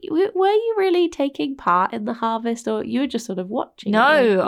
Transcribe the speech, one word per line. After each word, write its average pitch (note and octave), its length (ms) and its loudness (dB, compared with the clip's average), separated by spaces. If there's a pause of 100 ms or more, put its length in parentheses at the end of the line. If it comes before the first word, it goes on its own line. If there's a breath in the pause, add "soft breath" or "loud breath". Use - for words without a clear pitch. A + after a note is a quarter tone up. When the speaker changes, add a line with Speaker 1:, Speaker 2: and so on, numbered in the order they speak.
Speaker 1:
w-, F4 260 0
were F#4+ 140 2
you A4+ 300 2
really F4 320 2
taking C#4 460 -4
part F#3 360 0
in A3 140 -6
the A#3+ 80 -4
harvest, A3+ 520 -4
or A3 160 -2
you A#3 180 -4
were C#4+ 60 0
just A#3 200 -6
sort F#3 120 -6
of F#3 120 -6
watching - 400 -6
it, - 20 2
Speaker 2:
No, A#3+ 440 4
Speaker 1:
weren't F#3 120 4